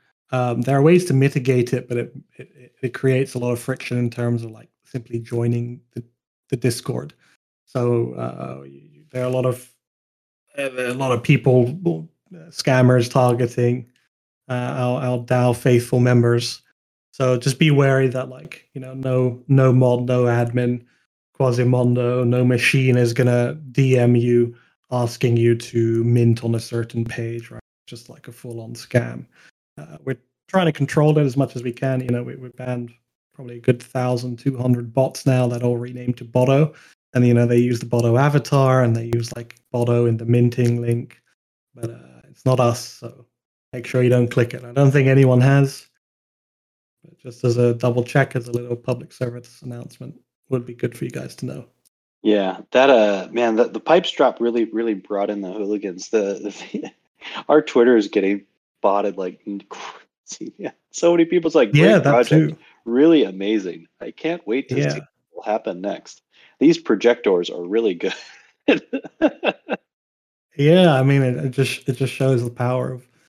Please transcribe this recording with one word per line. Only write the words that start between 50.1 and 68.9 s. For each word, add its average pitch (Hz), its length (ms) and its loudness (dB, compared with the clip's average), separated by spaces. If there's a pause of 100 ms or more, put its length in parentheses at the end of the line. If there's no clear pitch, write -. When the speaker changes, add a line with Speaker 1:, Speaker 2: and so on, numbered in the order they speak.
Speaker 1:
would 123 160 -4
be 123 80 -14
good 120 240 -8
for - 80 -10
you 123 60 -10
guys - 260 -12
to - 80 -12
know. 131 200 -12 (560)
Speaker 2:
Yeah, 101 380 0 (120)
that, 131 180 6
uh, 104 420 4
man, 117 240 0
the, 113 100 4
the 104 140 -8
pipes 180 320 2
drop 131 300 0
really, 117 240 0
really 110 300 -4
brought 101 340 -6
in 104 100 -6
the 92 140 -10
hooligans. 101 560 -6
The, 101 440 -2 (200)
the, - 180 -10 (280)
<laughs> - 280 -16
our 151 140 4
Twitter 123 340 4
is 104 140 2
getting 101 360 -2 (360)
botted 101 360 -2
like 92 220 -10 (300)
crazy. - 880 -18
<laughs> - 0 -
Yeah. - 140 -10 (200)
So 170 200 2
many 170 120 4
people, 170 240 0
it's 151 80 0
like, 123 160 4
Speaker 1:
Yeah, 170 220 6
Speaker 2:
"Great 165 100 4
Speaker 1:
that 139 80 2
Speaker 2:
project, 147 380 4
Speaker 1:
too. - 80 -12 (260)
Speaker 2:
really 139 400 4
amazing. 95 640 -4 (140)
I 113 100 -14
can't 165 340 -8
wait 123 240 -4
to 127 60 -6
Speaker 1:
Yeah. 143 140 0
Speaker 2:
see 151 100 -6
what 147 80 -18 (260)
will - 100 -18
happen 104 380 -6
next. - 420 -10 (360)
These 165 200 4
projectors 101 720 0
are 87 140 -10
really 104 300 -2
good." 92 220 -6 (520)
<laughs> 294 140 0 (1800)